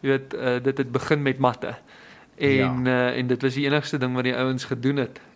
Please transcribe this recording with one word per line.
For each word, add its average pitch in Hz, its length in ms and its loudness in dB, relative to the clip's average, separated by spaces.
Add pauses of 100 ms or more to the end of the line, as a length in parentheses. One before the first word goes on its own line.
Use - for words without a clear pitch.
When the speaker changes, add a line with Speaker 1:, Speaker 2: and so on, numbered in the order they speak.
Speaker 1:
jy 139 80 -2
weet, 135 240 0
eh, 123 300 0
dit 135 140 0
het 127 140 -2
begin 143 320 0
met 131 160 0
matte. 123 360 0 (640)
En, 131 480 2
Speaker 2:
Ja. 127 260 2
Speaker 1:
eh, 123 80 -4
en 127 80 -2
dit 123 140 0
was 131 120 2
die 139 120 0
enigste 147 320 0
ding 127 180 0
wat 127 80 0
die 127 120 0
ouens 131 300 -2
gedoen 135 320 -2
het. 123 220 -4 (160)